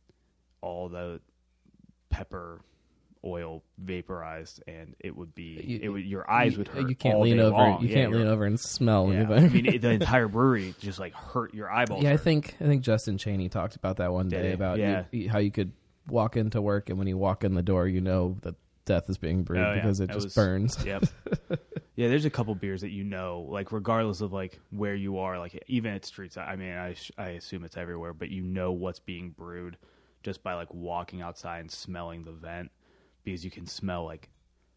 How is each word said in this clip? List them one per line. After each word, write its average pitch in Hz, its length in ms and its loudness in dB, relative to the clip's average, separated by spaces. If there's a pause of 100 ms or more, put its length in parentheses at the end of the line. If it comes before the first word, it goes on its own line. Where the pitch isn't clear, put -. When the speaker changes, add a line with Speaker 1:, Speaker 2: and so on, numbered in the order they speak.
(600)
Speaker 1:
all 87 280 -8
the 87 320 -10 (880)
pepper 85 500 -8 (640)
oil 85 380 -8 (160)
vaporized, 85 880 -10
and 80 320 -16
it - 180 -12
would 82 200 -14
be, 82 280 -14
Speaker 2:
You, 110 180 -6
Speaker 1:
it 110 60 -4
would, 98 160 -4
your 98 240 -6
eyes 120 240 6
Speaker 2:
you, - 60 -4
Speaker 1:
would 101 100 -4
hurt 131 200 -2
Speaker 2:
you 131 80 -2
can't 113 180 4
Speaker 1:
all 107 80 6
Speaker 2:
lean 117 140 6
Speaker 1:
day 113 80 8
Speaker 2:
over, 104 120 6
Speaker 1:
long. 107 260 8
Speaker 2:
you 117 60 2
Speaker 1:
Yeah, 107 60 2
Speaker 2:
can't 127 160 4
Speaker 1:
you're 113 100 2
Speaker 2:
lean 110 80 4
over 107 160 4
and 104 140 2
smell 101 540 4
Speaker 1:
Yeah, 92 80 4
Speaker 2:
anything. 110 240 8
Speaker 1:
I 170 40 10
mean, 123 180 6
it, 120 160 4
the 120 80 4
Speaker 2:
<laughs> 107 120 6
Speaker 1:
entire 120 260 6
brewery 107 520 4
just, 98 180 -6
like, 92 160 -8
hurt - 400 -6
your 104 160 -8
eyeballs. 110 320 2
Speaker 2:
Yeah, 143 80 4
I - 40 6
Speaker 1:
hurt. 151 100 2
Speaker 2:
think, 151 360 2
I 170 40 -2
think 143 180 4
Justin 107 360 0
Chaney 95 300 -2
talked 92 280 -4
about 95 220 -4
that 90 140 0
one 92 160 0
Speaker 1:
Did 90 140 -2
Speaker 2:
day 92 60 0
Speaker 1:
he? 92 60 0
Speaker 2:
about 92 240 0
Speaker 1:
Yeah. 98 340 0
Speaker 2:
you, 117 100 -4
you, 95 80 -2
how 107 80 2
you 101 140 2
could 95 200 -2 (360)
walk 117 280 0
into 110 240 2
work, 101 300 0
and 92 80 -2
when 98 100 0
you 92 80 0
walk 95 280 0
in 95 100 2
the 90 80 2
door, 92 240 4
you 92 140 2
know 92 420 2
that 87 140 -8 (280)
Death 90 260 2
is 92 80 -2
being 87 260 0
brewed 90 200 0
Speaker 1:
Oh, 104 100 2
yeah. - 20 -
Speaker 2:
because 98 240 2
it 95 80 2
Speaker 1:
That 104 60 -6
Speaker 2:
just 101 120 -2
Speaker 1:
was 95 80 -12
Speaker 2:
burns. 101 500 2
Speaker 1:
Yep. 98 260 -2
Speaker 2:
<laughs> - 500 -6 (380)
Speaker 1:
Yeah, 120 80 2
there's 147 200 2
a 143 40 2
couple 110 240 -2
beers 95 280 -6
that 98 80 -8
you 98 120 -6
know, 92 480 -6
like, 98 220 -6
regardless 110 480 0
of, 98 120 -2
like, 95 280 -8 (100)
where 101 240 -4
you 98 240 -4
are, 92 180 -4
like, 87 300 -10
even 113 280 -2
at 95 100 -10
streets, - 320 -16
I 90 180 -8
mean, 92 200 -8
I 90 200 -8
sh-, - 240 -16
I 92 120 -8
assume 87 340 -12
it's 80 120 -18
everywhere, 85 380 -10
but 78 160 -12
you 92 100 -8
know 92 300 -2
what's 90 300 -6
being 90 300 -12
brewed 87 460 -14 (460)
just - 220 -10
by, 92 100 -4
like, 85 180 -8
walking 87 500 -8
outside 85 360 -10
and 80 140 -14
smelling 85 500 -12
the 80 80 -16
vent, 82 400 -14 (540)
because 90 200 -8
you 90 60 -10
can 87 160 -14
smell, 87 380 -6
like, 80 240 -14 (480)